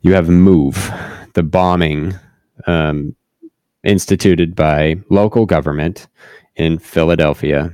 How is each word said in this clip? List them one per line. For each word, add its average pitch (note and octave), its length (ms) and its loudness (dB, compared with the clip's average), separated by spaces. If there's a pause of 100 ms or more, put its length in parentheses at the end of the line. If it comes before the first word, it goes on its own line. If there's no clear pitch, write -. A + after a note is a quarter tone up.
You F2+ 120 4
have E2+ 140 2
move, F2 640 2 (440)
the F2 80 0
bombing, F2 720 -2 (520)
um, D2+ 480 -2 (680)
instituted F#2 720 0
by D#2 420 0 (140)
local G#2 360 2
government D2+ 600 -4 (500)
in E2 220 -2
Philadelphia D#2+ 960 -2